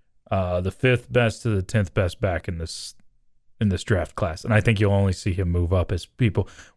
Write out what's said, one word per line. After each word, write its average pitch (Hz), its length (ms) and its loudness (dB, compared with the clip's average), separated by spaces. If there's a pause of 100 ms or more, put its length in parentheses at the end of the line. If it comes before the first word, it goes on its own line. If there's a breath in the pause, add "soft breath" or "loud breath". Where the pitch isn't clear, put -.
(320 soft breath)
uh, 90 300 0
the 92 100 -2
fifth 123 400 0
best 117 300 2
to 117 80 -2
the 98 120 0
tenth 101 320 -2
best 92 260 0
back 90 280 -2
in 85 100 -6
this, - 380 -12 (640)
in 110 80 2
this 92 160 0
draft 87 320 0
class, 82 280 -4
and 113 80 0
I 107 80 6
think 104 200 2
you'll 101 120 4
only 98 200 4
see 95 200 -4
him 90 200 -2
move 87 200 0
up 90 200 0
as 92 140 -4
people. 107 420 0 (280 loud breath)